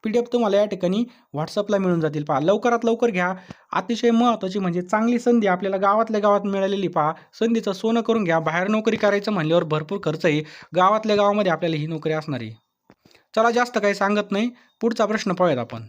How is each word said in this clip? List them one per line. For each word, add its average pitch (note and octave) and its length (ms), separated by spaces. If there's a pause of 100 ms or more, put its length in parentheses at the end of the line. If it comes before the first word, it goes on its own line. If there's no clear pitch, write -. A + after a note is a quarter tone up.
पीडीएफ A3+ 280
तुम्हाला A3 240
या G#3 80
ठिकाणी G3 400 (300)
WhatsApp-ला G3 440
मिळून F3+ 220
जातील D3+ 240
पहा. C#3+ 160
लवकरात A3 440
लवकर A3+ 260
घ्या, F3+ 240 (380)
अतिशय A3+ 380
महत्त्वाची A3 480
म्हणजे F3+ 240
चांगली A3+ 360
संधी A#3 280
आपल्याला F#3+ 300
गावातल्या G#3 440
गावात G3+ 240
मिळालेली G3 440
पहा. D#3 240 (260)
संधीचं A3+ 340
सोनं A3+ 280
करून A3 240
घ्या. E3 140
बाहेर D#3+ 300
नोकरी G#3+ 280
करायचं G3+ 360
म्हणल्यावर E3+ 320
भरपूर D#3 400
खर्च D#3 200
आहे, D3+ 180 (340)
गावातल्या G#3 400
गावामध्ये G3+ 360
आपल्याला D#3+ 240
ही D3+ 100
नोकरी D#3 260
असणार D3+ 300
आहे. A2 80 (840)
चला A3+ 140
जास्त A#3+ 320
काही G3+ 120
सांगत G3+ 380
नाही, A3 180 (300)
पुढचा A3+ 260
प्रश्न G#3 260
पाहूयात E3+ 260
आपण. A#2 300